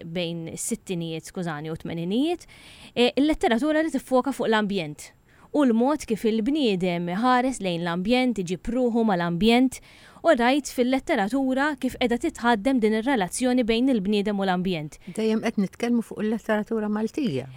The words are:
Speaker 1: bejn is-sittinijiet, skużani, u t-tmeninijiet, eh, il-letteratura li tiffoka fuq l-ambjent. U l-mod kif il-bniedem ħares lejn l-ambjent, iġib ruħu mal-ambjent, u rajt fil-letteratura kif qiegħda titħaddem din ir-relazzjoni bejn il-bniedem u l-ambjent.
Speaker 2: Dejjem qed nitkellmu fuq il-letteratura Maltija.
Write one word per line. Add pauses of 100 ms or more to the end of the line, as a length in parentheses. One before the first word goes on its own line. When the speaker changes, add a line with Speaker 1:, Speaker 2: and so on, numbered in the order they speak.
Speaker 1:
bejn
is-sittinijiet,
skużani,
u
t-tmeninijiet, (500)
eh,
il-letteratura
li
tiffoka
fuq
l-ambjent. (360)
U
l-mod
kif
il-bniedem (160)
ħares
lejn
l-ambjent,
iġib
ruħu
mal-ambjent, (400)
u
rajt
fil-letteratura (100)
kif
qiegħda
titħaddem
din
ir-relazzjoni
bejn
il-bniedem
u
l-ambjent. (180)
Speaker 2:
Dejjem
qed
nitkellmu
fuq
il-letteratura
Maltija.